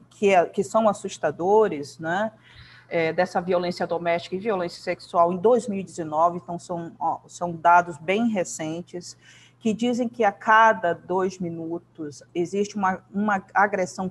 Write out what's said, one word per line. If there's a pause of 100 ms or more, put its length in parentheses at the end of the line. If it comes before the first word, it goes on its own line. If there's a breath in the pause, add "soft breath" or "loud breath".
que
é,
que
são
assustadores,
né? (560 loud breath)
É,
dessa
violência
doméstica
e
violência
sexual
em
dois
mil
e
dezenove,
então
são,
ó,
são
dados
bem
recentes, (420 soft breath)
que
dizem
que
a
cada
dois
minutos (100)
existe
uma, (100)
uma
agressão